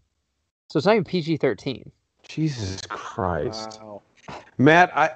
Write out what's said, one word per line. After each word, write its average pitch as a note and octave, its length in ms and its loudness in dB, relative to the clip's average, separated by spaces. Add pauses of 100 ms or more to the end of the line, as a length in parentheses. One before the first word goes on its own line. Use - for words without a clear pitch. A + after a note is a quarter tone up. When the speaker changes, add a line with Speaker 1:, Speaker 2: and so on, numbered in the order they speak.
(680)
Speaker 1:
So - 100 -2
it's C#3+ 80 0
not G#3+ 80 6
even G3+ 100 2
P F3+ 160 -2
G D#3 160 -2
thirteen. C3 560 -2 (360)
Speaker 2:
Jesus A#2+ 600 -4
Christ. G#2+ 920 -6
Speaker 3:
Wow. G#2 180 -16 (560)
Speaker 2:
Matt, D#3+ 400 6
I, D#3 200 2